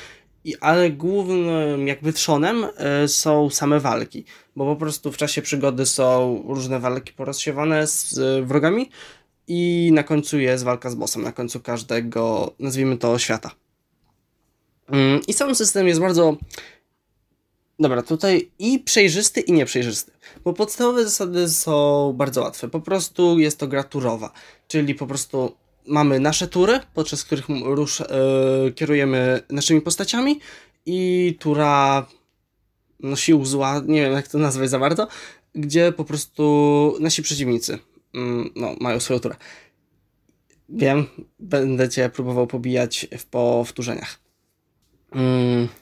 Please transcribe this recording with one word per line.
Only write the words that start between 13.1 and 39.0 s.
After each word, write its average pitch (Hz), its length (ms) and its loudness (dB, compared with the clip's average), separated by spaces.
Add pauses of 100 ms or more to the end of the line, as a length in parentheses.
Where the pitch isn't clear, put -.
świata. 113 320 -4 (1400)
Mm, 135 380 4
i 180 60 -2
sam 277 220 0
system 196 320 2
jest 165 120 2
bardzo... 170 380 4 (1400)
Dobra, 127 220 2
tutaj 165 580 0
i 247 200 0
przejrzysty, 202 600 2
i - 100 -2
nieprzejrzysty, 123 600 0 (320)
bo 175 100 -2
podstawowe 240 500 0
zasady 180 460 0
są 143 680 2
bardzo 131 240 0
łatwe. - 260 -8
Po 160 120 -6
prostu 170 600 2
jest 151 200 2
to 143 80 -4
gra 139 160 -2
turowa, 117 480 -4 (360)
czyli 143 280 0
po 135 120 -8
prostu 131 480 -4 (320)
mamy 143 320 2
nasze 156 280 0
tury, 196 320 2 (140)
podczas 151 300 -4
których 139 260 -6
m-, 131 140 -4
rusz-, 143 380 -2
e, 135 720 2
kierujemy 131 800 0
naszymi 147 320 2
postaciami 240 580 -2 (460)
i 180 540 0
tura, 143 640 2 (960)
no, 139 160 -6
sił 143 300 4
zła, 139 400 0
nie 156 160 2
wiem, 135 120 2
jak 139 140 -2
to 147 100 -4
nazwać 135 320 0
za 131 100 0
bardzo, 165 280 0 (480)
gdzie 156 360 2
po 165 140 -8
prostu 147 960 2
nasi 156 220 -2
przeciwnicy, 123 580 -2 (340)
mm, 120 420 -6
no, 110 240 -6
mają 120 200 -2
swoją - 200 -2